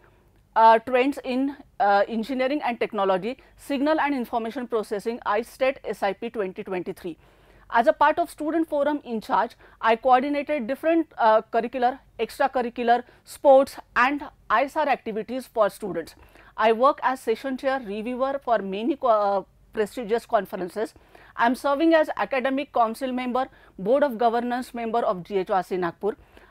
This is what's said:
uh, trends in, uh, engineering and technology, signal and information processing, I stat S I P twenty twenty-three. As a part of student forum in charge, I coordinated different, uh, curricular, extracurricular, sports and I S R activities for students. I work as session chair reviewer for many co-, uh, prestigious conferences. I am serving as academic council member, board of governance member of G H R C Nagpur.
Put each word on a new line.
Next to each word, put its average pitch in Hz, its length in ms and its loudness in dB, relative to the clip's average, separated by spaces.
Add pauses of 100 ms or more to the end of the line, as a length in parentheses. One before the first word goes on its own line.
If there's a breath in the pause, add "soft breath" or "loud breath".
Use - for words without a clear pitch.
(560 soft breath)
uh, 226 240 8
trends 254 440 0
in, 262 320 -2 (240)
uh, 202 280 4
engineering 254 560 -4
and 240 160 -4
technology, 196 580 -2 (200 soft breath)
signal 285 420 -2
and 285 160 0
information 233 520 -6
processing, 226 560 -4
I 220 200 -2
stat 269 400 -4
S - 180 -8
I 202 120 -2
P 233 180 -8
twenty 196 320 -6
twenty-three. 185 560 -8 (540 soft breath)
As 233 140 4
a 277 60 4
part 302 260 2
of 339 100 -2
student 320 380 -2
forum 294 380 -2
in 226 160 -6
charge, 226 300 -2 (280 soft breath)
I 226 160 2
coordinated 277 720 0
different, 320 400 0 (100)
uh, 220 240 6 (120)
curricular, 247 460 -2 (200)
extracurricular, 240 840 0 (200 soft breath)
sports 269 540 4 (180)
and 277 300 2 (240)
I 233 160 2
S 269 100 -14
R 302 140 0
activities 233 580 -4
for 208 220 2
students. 170 460 -8 (420 loud breath)
I 220 160 4
work 254 280 2
as 262 200 -2
session 254 340 -4
chair 262 240 -2
reviewer 247 640 -6
for 233 140 0
many 208 400 -4
co-, 262 100 -2
uh, 208 360 2 (280)
prestigious 220 540 -4
conferences. 196 680 -4 (440 loud breath)
I 233 80 2
am 247 100 2
serving 285 380 2
as 311 240 4
academic 269 560 -2
council 240 400 0
member, 254 340 -2 (320 soft breath)
board 247 240 2
of 262 140 0
governance 240 560 -2
member 233 260 -2
of 208 240 -2
G 202 140 -4
H 185 120 -2
R 190 140 0
C 190 140 -6
Nagpur. 185 400 -4 (340 soft breath)